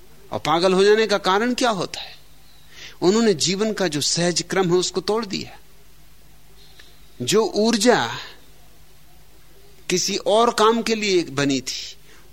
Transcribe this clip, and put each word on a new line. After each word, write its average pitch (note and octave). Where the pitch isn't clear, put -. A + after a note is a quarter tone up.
और G#2+
पागल E3+
हो F#3+
जाने G#3+
का G3
कारण A3+
क्या A#3+
होता F3
है? -
उन्होंने G#3
जीवन F#3+
का F#3+
जो D3
सहज F3
क्रम F#3
है, E3+
उसको F3+
तोड़ A3
दिया। -
जो G3+
ऊर्जा G#3
किसी F#3
और A#3
काम A3+
के A3
लिए G3+
बनी C#3
थी, -